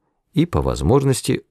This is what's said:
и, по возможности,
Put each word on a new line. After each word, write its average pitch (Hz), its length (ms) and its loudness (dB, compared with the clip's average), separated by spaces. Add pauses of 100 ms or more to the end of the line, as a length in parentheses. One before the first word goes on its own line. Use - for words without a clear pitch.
(340)
и, 156 100 2
по - 160 -2
возможности, 95 880 0